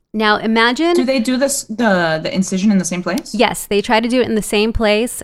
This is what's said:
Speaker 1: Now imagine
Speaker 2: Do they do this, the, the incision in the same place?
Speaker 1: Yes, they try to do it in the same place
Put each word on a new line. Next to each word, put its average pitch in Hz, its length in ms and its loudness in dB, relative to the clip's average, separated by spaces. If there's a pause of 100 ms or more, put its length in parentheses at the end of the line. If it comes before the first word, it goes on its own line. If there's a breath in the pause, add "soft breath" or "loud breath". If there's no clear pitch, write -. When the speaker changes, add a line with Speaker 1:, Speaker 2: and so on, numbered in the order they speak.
(120)
Speaker 1:
Now 214 260 2
imagine 240 560 2
Speaker 2:
Do 349 100 2
they 262 160 0
do 254 160 0
this, 277 280 -2
the, 190 560 0
the - 140 -6
incision 190 380 0
in 196 60 4
the 175 60 0
same 175 160 -6
place? 175 320 -6
Speaker 1:
Yes, - 360 -2
they 208 120 0
try 220 200 0
to 240 80 0
do 247 120 2
it 226 60 0
in 226 80 -2
the 208 80 0
same 220 300 0
place 214 500 0